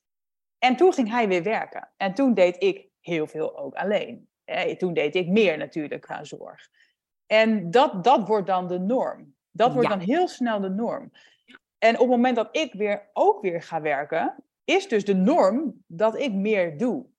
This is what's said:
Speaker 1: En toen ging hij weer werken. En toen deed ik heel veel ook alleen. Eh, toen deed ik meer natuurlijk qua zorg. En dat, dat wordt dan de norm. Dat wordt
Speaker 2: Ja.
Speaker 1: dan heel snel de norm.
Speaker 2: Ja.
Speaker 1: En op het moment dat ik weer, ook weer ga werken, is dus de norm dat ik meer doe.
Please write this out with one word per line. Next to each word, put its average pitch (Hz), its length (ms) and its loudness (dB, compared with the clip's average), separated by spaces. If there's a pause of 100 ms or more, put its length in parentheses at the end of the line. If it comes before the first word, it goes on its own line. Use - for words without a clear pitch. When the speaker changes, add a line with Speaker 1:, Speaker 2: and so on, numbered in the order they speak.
(580)
Speaker 1:
En 247 180 2
toen 359 180 6
ging 226 160 -2
hij 226 180 0
weer 180 160 2
werken. 196 540 -6
En 196 160 -2
toen 269 200 2
deed 180 300 4
ik 190 260 -2 (100)
heel 160 280 -4
veel - 300 -8
ook - 180 -10
alleen. 180 540 -6 (140)
Eh, 170 320 -6
toen 180 180 -4
deed 151 220 -2
ik 185 120 -2
meer 185 300 2
natuurlijk 151 440 -8
qua - 220 -12
zorg. - 440 -18 (580)
En 214 460 2
dat, 240 320 4
dat 233 240 4
wordt 202 200 0
dan 180 200 -2
de 180 120 -4
norm. 185 560 -4 (160)
Dat 233 220 2
wordt 247 160 2
Speaker 2:
Ja. 208 60 -2
Speaker 1:
dan 180 120 -4
heel 330 200 2
snel 226 320 -4
de 190 100 -4
norm. 196 400 -6 (360)
Speaker 2:
Ja. - 140 -20 (180)
Speaker 1:
En 226 160 4
op - 80 0
het 247 80 4
moment 247 260 2
dat 220 220 -2
ik 302 160 -2
weer, 202 400 -4
ook 359 280 2
weer 170 200 -4
ga 160 200 -8
werken, 151 640 -4 (200)
is 381 240 0
dus 202 180 0
de 202 100 2
norm 226 720 2
dat 214 320 -2
ik 262 140 -2
meer 190 440 -2
doe. 202 280 -2 (140)